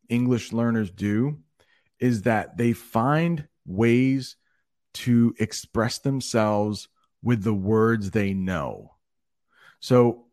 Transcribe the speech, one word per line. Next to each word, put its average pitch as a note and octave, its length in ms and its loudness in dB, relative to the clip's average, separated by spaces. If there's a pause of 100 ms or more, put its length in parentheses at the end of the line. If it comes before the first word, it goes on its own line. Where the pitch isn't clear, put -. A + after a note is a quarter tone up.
(100)
English A#2+ 420 0
learners A2+ 380 -2
do G#2+ 480 -2 (600)
is A#2 240 -2
that A2 360 -2
they A#2+ 160 2
find D3 760 -2 (160)
ways B2 720 0 (560)
to A#2 460 2
express - 600 -4
themselves G#2+ 880 -2 (340)
with A#2 220 0
the A2 100 0
words A2 560 2
they G2+ 240 0
know. D#2 580 -6 (880)
So A#2+ 540 2